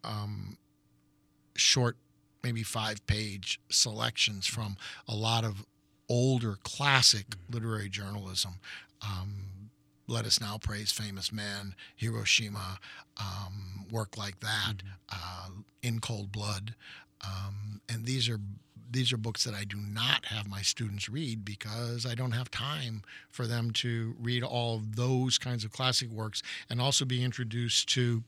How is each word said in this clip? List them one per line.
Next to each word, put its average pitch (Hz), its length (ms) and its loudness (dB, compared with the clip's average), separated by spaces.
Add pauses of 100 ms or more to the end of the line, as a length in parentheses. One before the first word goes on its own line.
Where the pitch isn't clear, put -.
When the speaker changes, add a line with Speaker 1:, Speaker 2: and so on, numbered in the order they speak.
Speaker 1:
um, 104 540 -6 (960)
short, 120 420 6 (460)
maybe 113 220 -2
five-page 104 1040 -2
selections 107 800 2
from 107 280 -2 (300)
a 113 80 -4
lot 113 300 2
of 104 200 -4 (440)
older 117 560 4
classic 131 640 6
Speaker 2:
Mm-hmm. 101 240 -8
Speaker 1:
literary 110 340 -2
journalism. 98 680 -2 (480)
Um, 98 680 -6 (380)
Let 113 180 0
Us - 140 6
Now 101 180 -4
Praise 104 320 -2
Famous 98 400 -2
Men, 101 460 -4 (180)
Hiroshima, 101 840 0 (400)
um, 95 680 -6
work 107 300 -2
like 101 220 -8
that, 104 380 0
Speaker 2:
Mm-hmm. 92 760 -10
Speaker 1:
uh, 104 40 -12 (220)
In 113 180 0
Cold 101 300 -4
Blood. 104 440 -4 (500)
Um, 101 640 -6
and 113 180 -4
these 127 220 2
are, 110 120 -2 (500)
these 123 220 2
are 123 40 0
books 110 280 0
that 110 100 -2
I 101 100 -4
do 98 120 -6
not 113 500 0
have 104 220 -2
my 101 140 -6
students 101 460 0
read 113 360 -2
because 117 640 -4
I 117 80 -2
don't 123 180 0
have 123 180 0
time 131 520 -4 (280)
for 123 160 -2
them 117 260 2
to 113 460 0
read 120 240 0
all 120 340 0
of 107 200 -2
those 127 420 4
kinds 120 260 -2
of 104 80 -6
classic 127 380 2
works 110 320 -4 (260)
and 120 120 0
also 139 240 4
be 127 200 2
introduced 120 680 2
to 120 360 4